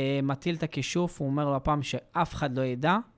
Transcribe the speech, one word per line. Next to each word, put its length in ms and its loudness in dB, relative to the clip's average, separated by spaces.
מטיל 320 -2
את 80 -4
הכישוף, 580 -2
הוא 80 0
אומר 160 0
לו 120 2
הפעם 260 0
שאף 520 -2
אחד 240 -2
לא 40 2
ידע, 340 2